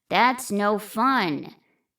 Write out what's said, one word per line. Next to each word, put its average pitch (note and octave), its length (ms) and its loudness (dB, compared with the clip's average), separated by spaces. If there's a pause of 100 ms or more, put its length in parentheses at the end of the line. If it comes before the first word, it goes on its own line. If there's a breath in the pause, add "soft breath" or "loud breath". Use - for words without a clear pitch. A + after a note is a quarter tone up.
That's A#3+ 420 2
no G#3 260 0
fun. G#3 800 -2 (440)